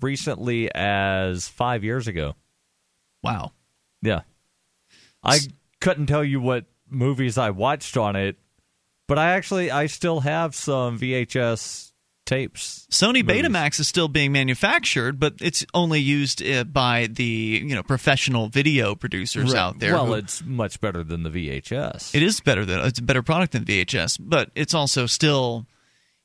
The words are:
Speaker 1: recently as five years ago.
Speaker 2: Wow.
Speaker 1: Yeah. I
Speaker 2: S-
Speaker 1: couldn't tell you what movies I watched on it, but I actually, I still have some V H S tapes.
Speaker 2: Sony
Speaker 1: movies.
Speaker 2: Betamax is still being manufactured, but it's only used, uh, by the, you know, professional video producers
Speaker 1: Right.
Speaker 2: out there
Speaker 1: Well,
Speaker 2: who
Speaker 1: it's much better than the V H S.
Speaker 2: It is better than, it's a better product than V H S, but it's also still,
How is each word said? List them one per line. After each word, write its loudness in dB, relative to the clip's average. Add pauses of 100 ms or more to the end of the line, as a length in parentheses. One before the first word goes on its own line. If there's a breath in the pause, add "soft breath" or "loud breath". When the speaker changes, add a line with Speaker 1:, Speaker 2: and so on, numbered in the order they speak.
Speaker 1:
recently -2
as 0
five -2
years -4
ago. -4 (840)
Speaker 2:
Wow. -6 (500)
Speaker 1:
Yeah. 0 (1000 soft breath)
I 4
Speaker 2:
S- 2 (340)
Speaker 1:
couldn't 2
tell 2
you 0
what 0 (240)
movies 0
I 2
watched -2
on 2
it, -2 (720)
but 2
I 4
actually, 0
I 0
still -2
have -2
some -2
V -2
H -2
S -2 (340)
tapes. -4
Speaker 2:
Sony 4
Speaker 1:
movies. 2
Speaker 2:
Betamax 0
is 0
still 2
being 2
manufactured, 2
but 2
it's -2
only 2
used, 0
uh, 0
by 2
the, -4 (420)
you -4
know, -2
professional 2
video 2
producers -2
Speaker 1:
Right. 2
Speaker 2:
out -2
there 2
Speaker 1:
Well, 2
Speaker 2:
who 0
Speaker 1:
it's -6
much -4
better -4
than -6
the -4
V -4
H -8
S. -6
Speaker 2:
It 2
is 2
better 2
than, 0
it's 0
a -6
better 2
product 0
than -2
V 2
H -2
S, -2
but 0
it's -2
also 0
still, 2 (600)